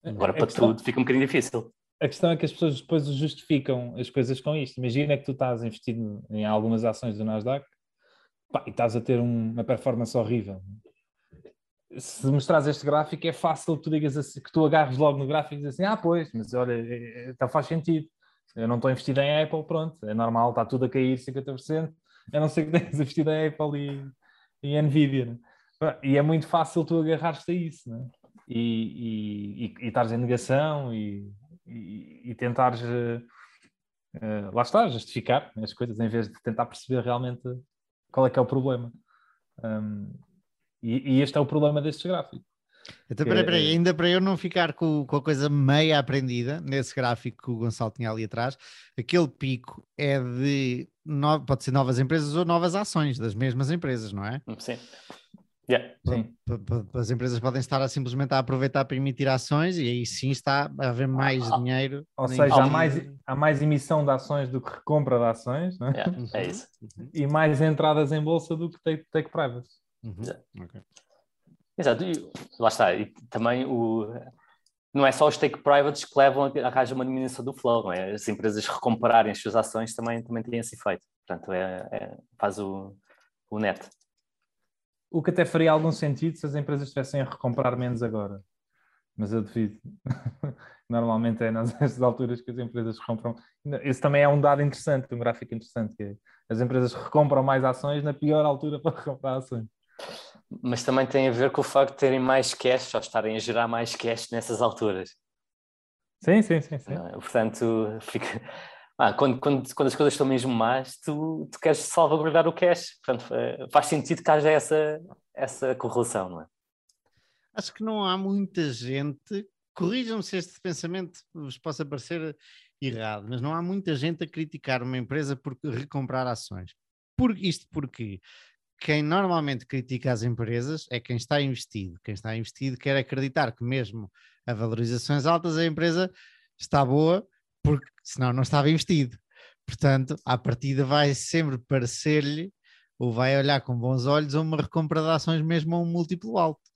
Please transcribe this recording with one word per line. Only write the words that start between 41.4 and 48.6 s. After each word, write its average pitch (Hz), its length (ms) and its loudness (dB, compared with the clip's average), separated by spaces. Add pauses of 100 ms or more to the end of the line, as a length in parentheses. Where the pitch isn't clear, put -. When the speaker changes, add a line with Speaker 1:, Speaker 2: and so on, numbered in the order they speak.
Speaker 1:
o 139 60 4
problema 147 340 2
destes 147 240 -6
gráficos. 175 400 -6 (640)
Speaker 3:
Então, 135 140 -2
Speaker 1:
Que 117 60 0
Speaker 3:
peraí, - 140 6
peraí, 165 240 4
Speaker 1:
é - 40 4
Speaker 3:
ainda 175 220 4
para 170 140 2
eu 180 120 6
não 190 160 2
ficar 170 360 0
com, 151 340 0
com 143 100 -2
a 143 60 0
coisa 147 260 0
meia 147 500 4
aprendida 131 600 -2
nesse 135 340 -4
gráfico 120 480 -4
que - 80 -8
o 117 80 -4
Gonçalo 113 360 -2
tinha 117 160 -4
ali 110 140 -4
atrás, 117 320 -4 (420)